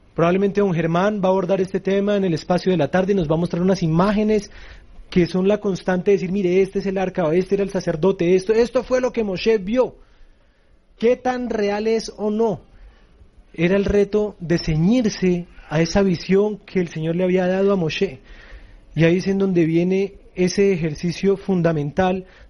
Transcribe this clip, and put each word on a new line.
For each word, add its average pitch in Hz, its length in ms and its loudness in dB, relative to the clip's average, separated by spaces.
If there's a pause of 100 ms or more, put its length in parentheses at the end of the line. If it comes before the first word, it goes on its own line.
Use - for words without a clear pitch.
(140)
Probablemente 190 460 0
don 196 140 2
Germán 170 500 0
va 190 60 2
a - 20 4
abordar 185 300 0
este 190 180 -4
tema 202 380 0
en 196 80 0
el 180 80 0
espacio 175 360 -2
de 185 80 2
la 143 140 0
tarde 190 220 0
y - 20 2
nos 160 160 0
va 160 40 2
a 160 40 0
mostrar 175 220 -2
unas 185 200 0
imágenes 202 720 0 (580)
que 175 160 2
son 185 220 0
la 208 140 0
constante 185 500 -2
de 196 60 4
decir, 180 160 -4
"Mire, 190 280 2
este 190 180 -2
es 185 60 -4
el 190 120 -4
arca, 180 360 -2
este 185 220 0
era 196 80 0
el 190 60 -2
sacerdote, 175 640 0
esto, 190 160 0
esto 233 320 2
fue 254 160 0
lo 254 140 -2
que 226 100 -2
Moshe 214 340 0
vio". 208 380 -2 (1040)
¿Qué 240 160 2
tan 254 340 -4
real 208 380 -2
es 226 300 -2
o 208 120 -4
no? 214 300 -2 (920)
Era 175 240 0
el 202 80 0
reto 202 560 0
de 170 160 -2
ceñirse 180 920 0 (220)
a 147 100 0
esa 170 220 2
visión 196 560 0
que - 240 -4
el 175 80 -4
Señor 160 260 -4
le 180 80 0
había 185 240 2
dado 196 240 2
a 202 60 2
Moshe. 175 420 -2 (760)
Y 156 100 4
ahí 170 140 4
es 180 80 -4
en 196 100 0
donde 185 280 2
viene 185 500 0 (180)
ese 190 380 2
ejercicio 170 640 -2
fundamental 185 880 0 (240)